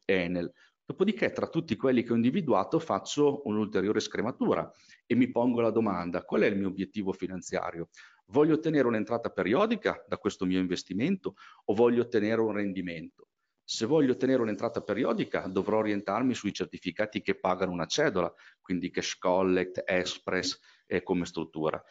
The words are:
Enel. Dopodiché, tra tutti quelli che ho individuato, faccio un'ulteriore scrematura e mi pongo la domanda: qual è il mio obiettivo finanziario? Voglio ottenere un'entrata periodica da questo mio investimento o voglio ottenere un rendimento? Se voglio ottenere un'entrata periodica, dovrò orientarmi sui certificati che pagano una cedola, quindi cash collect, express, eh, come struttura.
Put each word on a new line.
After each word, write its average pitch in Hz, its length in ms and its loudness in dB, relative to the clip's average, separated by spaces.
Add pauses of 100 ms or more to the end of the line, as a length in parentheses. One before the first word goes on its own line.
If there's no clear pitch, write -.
Enel. 90 460 0 (320)
Dopodiché, 190 480 0
tra - 160 -4
tutti 165 280 -2
quelli 123 260 2
che 117 120 0
ho - 20 2
individuato, 123 640 2
faccio 143 640 0
un'ulteriore 104 540 0
scrematura 104 720 -2 (340)
e - 100 0
mi 123 140 4
pongo 120 320 2
la 113 80 4
domanda: 90 540 0
qual - 180 0
è 147 60 4
il 104 100 0
mio 98 120 0
obiettivo 95 420 -4
finanziario? 87 800 -6 (400)
Voglio 147 260 4
ottenere 151 320 2
un'entrata 113 420 -2
periodica 123 800 0
da 90 100 -4
questo 98 280 -2
mio 92 140 2
investimento 92 760 -2 (300)
o 104 100 0
voglio 120 260 6
ottenere 113 400 2
un 107 120 0
rendimento? 92 760 -6 (360)
Se - 220 -4
voglio 135 280 4
ottenere 131 280 2
un'entrata 110 400 -4
periodica, 101 680 -2
dovrò 98 320 0
orientarmi 107 540 0
sui 104 200 -4
certificati 92 680 -6
che 98 140 0
pagano 92 380 0
una 85 120 -2
cedola, 95 480 0 (280)
quindi 90 280 -4
cash - 280 -6
collect, 92 680 2
express, 90 720 -2 (280)
eh, - 180 -2
come 90 220 0
struttura. 78 640 -4